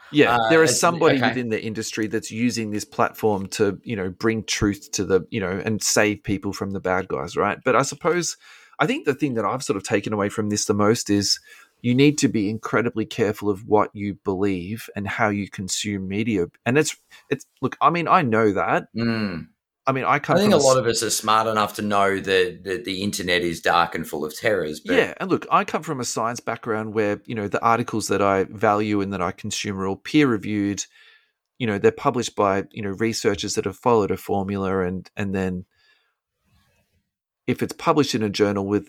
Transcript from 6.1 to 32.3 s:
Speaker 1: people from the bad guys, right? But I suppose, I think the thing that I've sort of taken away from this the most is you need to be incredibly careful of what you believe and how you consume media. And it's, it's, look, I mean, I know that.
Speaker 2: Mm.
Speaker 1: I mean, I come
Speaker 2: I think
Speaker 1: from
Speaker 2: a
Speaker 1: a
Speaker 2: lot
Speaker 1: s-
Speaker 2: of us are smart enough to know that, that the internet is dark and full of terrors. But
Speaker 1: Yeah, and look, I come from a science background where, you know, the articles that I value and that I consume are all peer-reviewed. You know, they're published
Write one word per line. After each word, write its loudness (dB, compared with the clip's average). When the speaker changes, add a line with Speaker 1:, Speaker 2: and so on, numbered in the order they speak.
Speaker 1:
people -4
from -6
the -6
bad -2
guys, -6
right? 0
But 2
I 4
suppose, -2
I 2
think -2
the 2
thing -2
that -2
I've -4
sort -2
of -6
taken -2
away 0
from -4
this -2
the 0
most 2
is 2
you 2
need 6
to 2
be 0
incredibly -2
careful 0
of -6
what 2
you -6
believe -4
and -8
how 0
you -4
consume -6
media. 0
And 2
it's, 0
it's, -4
look, -4
I 4
mean, -2
I 4
know 4
that. 0
Speaker 2:
Mm. -2
Speaker 1:
I 2
mean, -2
I 2
come 0
Speaker 2:
I 4
think 4
Speaker 1:
from 6
Speaker 2:
a 2
Speaker 1:
a 2
Speaker 2:
lot 6
Speaker 1:
s- -
Speaker 2:
of 0
us 0
are -2
smart 2
enough 0
to -6
know 2
that, 0
that -4
the -4
internet 0
is -2
dark 2
and -8
full -6
of -8
terrors. -2
But 0
Speaker 1:
Yeah, 2
and -6
look, 0
I 2
come -6
from -6
a -6
science -4
background -6
where, 0
you -8
know, -4
the -2
articles 0
that 2
I 4
value 0
and -4
that -4
I -2
consume -8
are -4
all -2
peer-reviewed. 0
You -4
know, 0
they're 6
published -2